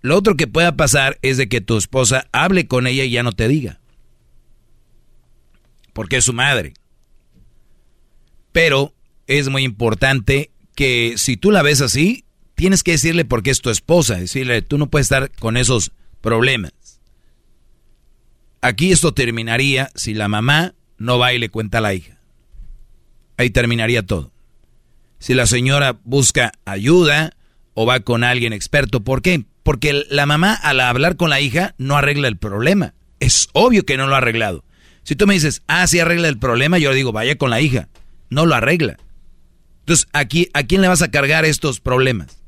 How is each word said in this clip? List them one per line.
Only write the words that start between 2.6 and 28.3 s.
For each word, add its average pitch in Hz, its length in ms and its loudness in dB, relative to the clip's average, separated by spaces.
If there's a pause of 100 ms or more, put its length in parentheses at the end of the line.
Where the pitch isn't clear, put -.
con 127 180 0
ella 131 200 -2
y 127 40 -4
ya 120 140 -2
no 120 80 -2
te 110 160 -2
diga, 135 320 -2 (2250)
porque 110 240 -4
es 120 80 0
su 127 80 0
madre. 120 400 -2 (1800)
Pero 143 420 2 (340)
es 135 220 0
muy 135 140 0
importante 123 880 0 (240)
que 120 420 0
si 120 200 -2
tú 190 120 2
la 190 140 4
ves 143 180 2
así, 151 420 0 (300)
tienes 185 300 2
que 175 80 0
decirle 165 340 0
porque 113 240 -2
es 131 120 -2
tu 120 100 -2
esposa, 143 440 2
decirle, 120 460 -4
"Tú - 160 -4
no 147 140 -2
puedes 143 140 2
estar 135 260 -2
con 113 260 -4
esos 123 340 0 (300)
problemas." 113 500 -2 (1900)
Aquí 123 300 0
esto 165 220 2
terminaría 123 840 -2
si - 180 -8
la 107 140 -4
mamá 139 460 0 (240)
no 123 200 -2
va 123 160 2
y 123 60 -2
le 113 100 -4
cuenta 110 300 -4
a - 20 0
la 104 120 -2
hija. - 260 -12 (1160)
Ahí 127 120 0
terminaría 117 560 0
todo. 82 260 -6 (880)
Si - 140 -4
la 127 140 2
señora 131 560 0
busca 123 480 0 (140)
ayuda 147 680 2 (420)
o 113 120 -2
va 127 160 2
con 117 220 -2
alguien 120 300 0